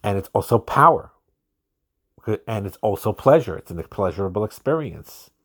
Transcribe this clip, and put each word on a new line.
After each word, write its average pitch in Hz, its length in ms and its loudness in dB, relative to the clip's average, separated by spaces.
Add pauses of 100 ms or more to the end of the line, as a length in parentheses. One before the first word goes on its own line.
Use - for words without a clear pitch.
And 101 140 -2
it's 95 160 -8
also 104 260 0
power. 139 520 4 (1400)
And 107 180 -4
it's 95 160 -10
also 104 320 -2
pleasure. 139 440 4
It's - 140 -16
a 85 40 -10
pleasurable 92 680 -4
experience. 131 880 -8 (160)